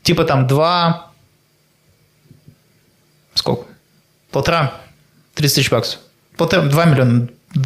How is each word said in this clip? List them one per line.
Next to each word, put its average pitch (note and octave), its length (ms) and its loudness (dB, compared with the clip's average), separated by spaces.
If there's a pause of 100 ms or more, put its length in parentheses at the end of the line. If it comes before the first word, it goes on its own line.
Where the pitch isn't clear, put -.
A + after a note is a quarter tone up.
Типа E3+ 220 0
там C3 240 0
два... E3 640 0 (2250)
Сколько? - 320 -4 (680)
Полтора, D#3 420 -2 (600)
тридцать D3 220 -2
тысяч C3+ 140 0
баксов. - 300 -2 (360)
Полтора, E3 260 0
два D3 220 2
миллиона, B2 440 2 (380)